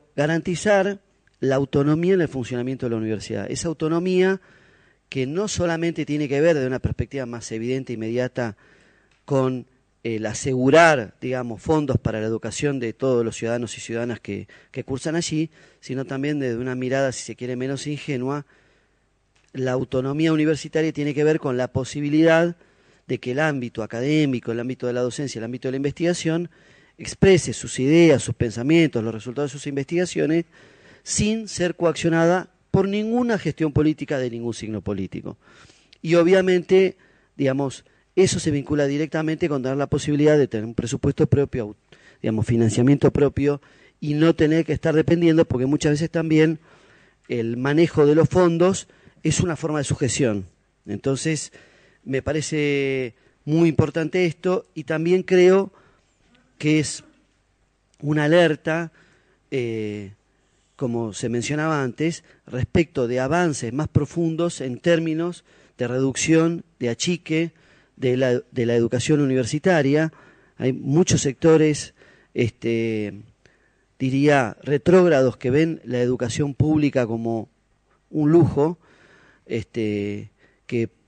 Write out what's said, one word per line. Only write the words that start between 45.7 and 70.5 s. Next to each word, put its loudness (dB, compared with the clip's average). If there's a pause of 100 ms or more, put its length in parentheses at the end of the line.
veces -2
también 2 (680)
el -4
manejo 2
de 6
los 6
fondos 2 (340)
es 0
una -2
forma -4
de -2
sujeción. -2 (380)
Entonces, -4 (520)
me -4
parece -2 (280)
muy 4
importante 0
esto, -2
y -12
también 0
creo 6 (840)
que 2
es -6 (960)
una 0
alerta, 2 (600)
eh, -6 (640)
como -4
se -6
mencionaba -2
antes, -6 (220)
respecto -2
de -2
avances 0
más -4
profundos -2
en -6
términos 0 (340)
de -2
reducción, 0 (160)
de -2
achique -2 (440)
de 0
la, 2 (100)
de -2
la 2
educación 2
universitaria. 2 (460)